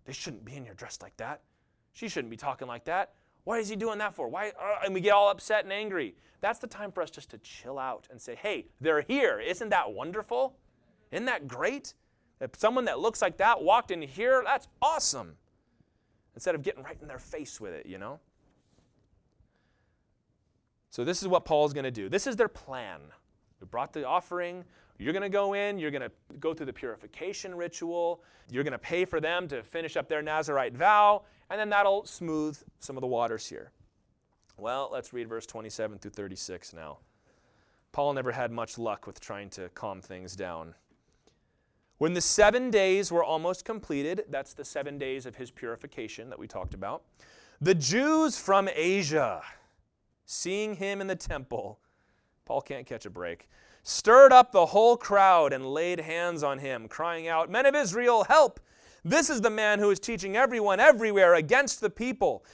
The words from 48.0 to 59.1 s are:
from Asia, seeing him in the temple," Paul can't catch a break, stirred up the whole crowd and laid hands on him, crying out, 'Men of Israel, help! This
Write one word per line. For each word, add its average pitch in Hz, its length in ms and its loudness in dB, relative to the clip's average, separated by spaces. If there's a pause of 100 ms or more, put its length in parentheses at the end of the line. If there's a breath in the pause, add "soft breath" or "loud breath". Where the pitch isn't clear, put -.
from 196 340 2
Asia, 151 720 0 (840 loud breath)
seeing 208 500 -6
him 196 260 -6
in 190 60 -6
the 185 100 -2
temple," 120 640 -8 (640)
Paul 135 160 -4
can't 127 260 -12
catch 117 180 -10
a 101 40 -12
break, 87 400 -10 (340 soft breath)
stirred 262 480 10
up 254 220 10
the 175 140 8
whole 226 280 6
crowd 190 560 6
and 131 220 -4
laid 175 260 -2
hands 165 420 -4
on 139 180 -2
him, 131 280 -8
crying 165 400 -6
out, 165 220 0
'Men 240 160 2
of 277 100 4
Israel, 233 480 2
help! 285 380 6 (420 soft breath)
This 262 260 4